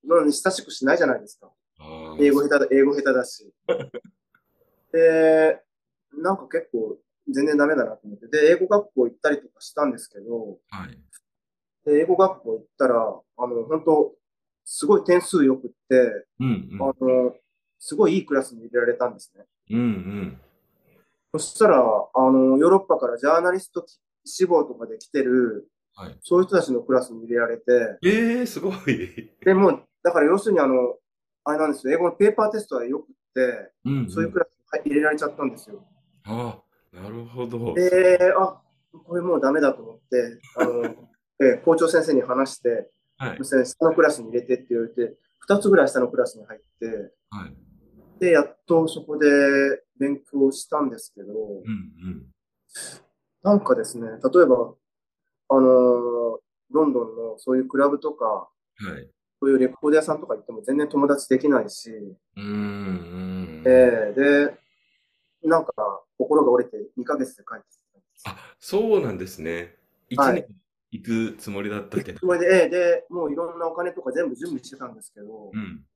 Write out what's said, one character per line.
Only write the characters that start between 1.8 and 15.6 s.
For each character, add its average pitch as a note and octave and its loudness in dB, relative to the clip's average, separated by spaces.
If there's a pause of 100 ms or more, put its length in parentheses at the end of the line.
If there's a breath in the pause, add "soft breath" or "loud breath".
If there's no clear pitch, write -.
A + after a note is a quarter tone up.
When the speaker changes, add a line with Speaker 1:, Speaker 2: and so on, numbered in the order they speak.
Speaker 2:
ー。 C#3+ 4
Speaker 1:
英 C#3+ 6
語 C#3 2
下 C#3+ 2
手 C3+ 0
だ、 - -8
英 C3+ 4
語 C#3+ 2
下 C#3 -4
手 C#3 0
だ B2 0
し。 - -18 (140)
Speaker 2:
<laughs> - -12
Speaker 1:
で、 D#3+ 6 (560)
な E3+ -2
ん G3 -2
か - -16
結 - -4
構 A2 -6 (320)
全 C#3 -2
然 D3+ 0
ダ C#3+ 4
メ D#3 0
だ - 0
な - -8
と - -16
思 G#2 -16
っ - -20
て。 A#2 -20
で、 D3+ 4
英 F3 6
語 F3+ 0
学 G#3 0
校 B2 0
行 A#2 -6
っ - -20
た D3+ 0
り C#3+ -4
と - -20
か - -20
し - -20
た D3 -2
ん C3+ -2
で A2+ -10
す - -20
け G2+ -20
ど、 A2 -10 (120)
Speaker 2:
は F#2 -14
い。 A#2+ -20 (880)
Speaker 1:
で、 D3 4
英 E3 2
語 F3 2
学 F#3+ 2
校 A2+ -8
行 A2 -10
っ - -20 (120)
た C3+ 2
ら、 A#2+ 2 (420)
あ B2 -6
の、 A#2 -6
本 D#3 -4
当 D3+ 2 (520)
す - -8
ご G3 6
い - -2
点 F3+ 4
数 E3+ 0
良 C3 4
く B2 -14